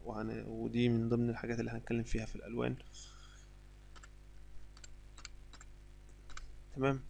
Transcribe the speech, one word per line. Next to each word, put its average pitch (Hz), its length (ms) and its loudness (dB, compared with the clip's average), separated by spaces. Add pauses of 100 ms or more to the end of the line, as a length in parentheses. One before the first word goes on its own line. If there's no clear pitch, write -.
وهن-، 110 420 -2
ودي 117 420 6
من 117 200 8
ضمن 120 220 6
الحاجات 117 300 0
اللي 113 100 2
هنتكلم 117 320 2
فيها 110 240 2
في - 100 -6
الالوان. 120 400 0 (4000)
تمام. 135 340 6